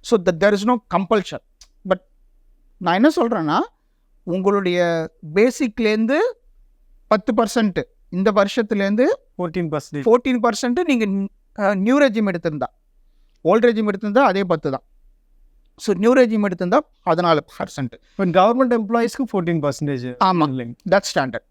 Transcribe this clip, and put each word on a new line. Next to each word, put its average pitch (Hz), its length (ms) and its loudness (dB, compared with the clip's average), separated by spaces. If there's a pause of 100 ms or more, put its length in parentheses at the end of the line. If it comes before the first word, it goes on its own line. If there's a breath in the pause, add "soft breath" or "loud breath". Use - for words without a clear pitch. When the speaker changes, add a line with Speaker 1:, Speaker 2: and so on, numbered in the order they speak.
Speaker 1:
So, 226 180 2
th-, 175 240 0
there 202 140 4
is 196 80 -6
no 247 120 2 (200)
compulsion. 185 420 -2 (500)
But 185 120 -2 (760)
நான் 175 180 -2
என்ன 240 220 4
சொல்றேன்னா, 208 420 0 (640)
உங்களுடைய 175 880 -2 (240)
பேசிக்லேருந்து 220 800 0 (920)
பத்து 214 280 0
பர்சன்ட் 214 480 0 (260)
இந்த 196 240 -2
வருஷத்துலேருந்து 208 720 0 (340)
Speaker 2:
ஃபோர்டீன் 170 380 -4
பர்சன்டேஜ். 143 280 -8
Speaker 1:
ஃபோர்டீன் 240 440 2
பர்சன்ட் 247 360 -2
நீங்க, 208 480 -2 (260)
அ, 202 160 0
நியூ 226 260 2
ரெஜிம் 214 340 2
எடுத்திருந்தா, 151 320 -4 (800)
ஓல்டு 208 180 4
ரெஜிம் 220 260 2
எடுத்திருந்தா 202 300 -2
அதே 202 260 2
பத்து 165 260 -2
தான். 131 120 -6 (920)
So, - 220 -2
நியூ 226 160 4
ரெஜிம் 220 360 4
எடுத்திருந்தா 180 280 0 (280)
பதினாலு 170 320 2 (200)
பர்சன்ட். - 340 -8 (260)
Speaker 2:
But 190 120 0
கவர்மெண்ட் 233 480 2
எம்ப்ளாயீஸ்க்கு 233 540 -2
ஃபோர்டீன் 165 360 -2
பர்சன்டேஜ். 127 560 -6
Speaker 1:
ஆமா. 175 240 2
Speaker 2:
இல்லைங்க. 123 260 -8 (160)
Speaker 1:
That's 190 280 0
standard. 127 320 -6